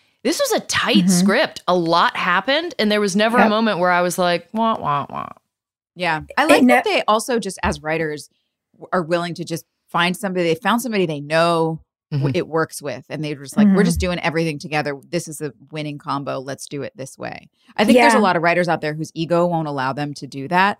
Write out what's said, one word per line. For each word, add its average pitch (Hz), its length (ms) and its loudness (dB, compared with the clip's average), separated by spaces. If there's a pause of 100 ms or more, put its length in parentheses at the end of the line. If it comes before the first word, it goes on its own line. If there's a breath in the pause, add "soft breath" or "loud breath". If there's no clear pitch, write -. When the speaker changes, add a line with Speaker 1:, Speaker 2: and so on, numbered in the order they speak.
(220)
Speaker 1:
this 294 180 -2
was 523 120 -2
a 311 140 0
tight - 320 0
Speaker 2:
Mm-hmm. 185 100 2
Speaker 1:
script. 196 580 2
A 180 80 2
lot 175 420 2
happened, 269 600 0
and 214 140 2
there 208 80 2
was 196 160 0
never 220 220 2
a 196 40 6
Speaker 2:
Yep. 214 80 4
Speaker 1:
moment 214 280 0
where 180 120 2
I 175 120 2
was 180 160 -2
like, 175 340 0
"Wah, 226 260 -2
wah, 143 300 -4
wah." 67 200 -10 (680)
Speaker 3:
Yeah. 165 260 -2 (140)
I - 80 2
like 302 180 6
Speaker 2:
It 247 60 6
Speaker 3:
that 247 160 4
Speaker 2:
ne- 415 120 -2
Speaker 3:
they - 120 0
also 226 300 0
just, 190 240 -8
as 165 200 -4
writers, 156 460 -4 (460)
w-, - 180 -20
are 180 100 0
willing 170 320 -2
to 170 100 -10
just 160 200 -8 (240)
find 175 280 0
somebody. 185 280 -2
They 165 100 2
found 214 280 0
somebody 214 240 0
they 151 140 -4
know 165 600 0 (320)
w-, 139 160 0
Speaker 1:
Mm-hmm. 135 80 0
Speaker 3:
it 165 120 -2
works 156 340 -4
with, 131 260 -10
and 147 160 -6
they're 147 120 -6
just 135 200 -16
like, 208 120 6
"We're 196 80 6
Speaker 2:
Mm-hmm. 180 80 6
Speaker 3:
just 175 160 0
doing 180 200 -2
everything 165 380 -2
together. 143 400 -4 (100)
This 165 200 -4
is 151 120 -12
a 151 120 -8 (180)
winning 151 280 -8
combo. 139 420 -6
Let's 135 260 -10
do 143 160 -8
it - 140 -10
this 131 200 -14
way." - 320 -12 (280 soft breath)
I 214 80 4
think 226 140 8
there's 233 160 6
a - 20 4
Speaker 2:
Yeah. 214 60 4
Speaker 3:
lot 180 140 2
of 160 60 -4
writers 170 260 2
out 165 140 0
there 151 120 -4
whose 156 200 -8
ego 170 320 0
won't 160 220 -2
allow 135 240 -4
them 147 220 -6
to 147 120 -14
do 135 220 -10
that, 190 320 2